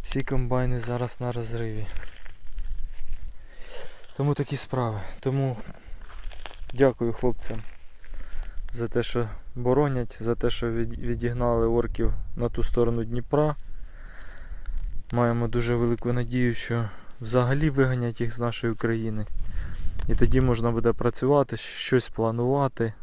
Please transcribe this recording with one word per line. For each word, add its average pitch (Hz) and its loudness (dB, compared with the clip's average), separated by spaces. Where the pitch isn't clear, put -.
всі - -2
комбайни 127 2
зараз 120 -4
на 123 -4
розриві. 113 -4
Тому 143 0
такі 143 -4
справи. 120 -2
Тому 131 -2
дякую 120 2
хлопцям 120 2
за 117 -2
те, 120 0
що 117 0
боронять, 127 0
за 113 0
те, 123 2
що 120 0
від-, 117 -2
відігнали 120 0
орків 117 2
на 120 0
ту - 2
сторону 117 4
Дніпра. 143 0
Маємо 117 2
дуже 120 2
велику 120 0
надію, 120 2
що 117 -2
взагалі 127 2
виганять 127 2
їх 117 0
з - -4
нашої 117 -2
країни. 113 -2
І - 6
тоді 127 8
можна 120 2
буде 113 4
працювати, 131 2
щось - -2
планувати 120 0